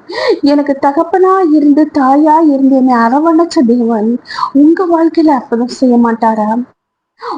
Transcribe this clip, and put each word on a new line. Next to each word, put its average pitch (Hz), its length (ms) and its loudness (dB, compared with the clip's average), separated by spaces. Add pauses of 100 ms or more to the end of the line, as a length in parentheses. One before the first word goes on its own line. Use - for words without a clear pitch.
(420)
எனக்கு 285 400 0
தகப்பனா 330 500 0 (200)
இருந்து, 294 420 2
தாயா 294 420 2 (160)
இருந்து 269 240 2
என்னை 254 200 2
அரவணைச்ச 311 640 0 (100)
தேவன் 233 520 -2 (340)
உங்க 330 320 2
வாழ்க்கையில 330 420 0
அற்புதம் 240 520 -2
செய்ய 247 180 2
மாட்டாரா? 226 680 -2 (760)